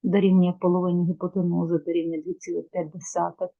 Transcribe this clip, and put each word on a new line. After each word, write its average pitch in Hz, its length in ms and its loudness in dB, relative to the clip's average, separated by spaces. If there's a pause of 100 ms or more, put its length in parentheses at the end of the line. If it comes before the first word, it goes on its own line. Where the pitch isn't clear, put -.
дорівнює 185 580 4
половині 180 480 2
гіпотенузи, 175 760 -2
дорівнює 165 360 -4
дві 180 120 -8
цілих 170 360 -8
п'ять 165 220 -6
десятих. 175 580 -6 (100)